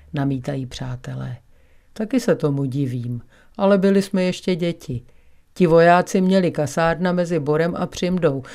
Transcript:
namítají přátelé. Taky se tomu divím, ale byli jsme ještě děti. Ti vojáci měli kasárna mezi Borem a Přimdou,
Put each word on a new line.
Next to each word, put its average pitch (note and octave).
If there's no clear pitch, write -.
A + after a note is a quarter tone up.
namítají C#3
přátelé. B2+
Taky A3
se F3+
tomu C#3
divím, B2
ale G3+
byli G3
jsme F#3+
ještě F3+
děti. E3
Ti F#3
vojáci F3
měli F#3
kasárna E3
mezi F3
Borem D#3
a -
Přimdou, E3